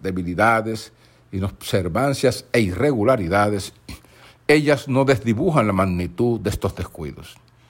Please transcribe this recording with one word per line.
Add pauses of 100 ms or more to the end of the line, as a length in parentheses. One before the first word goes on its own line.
debilidades, (380)
inobservancias
e
irregularidades, (720)
ellas
no
desdibujan
la
magnitud
de
estos
descuidos. (340)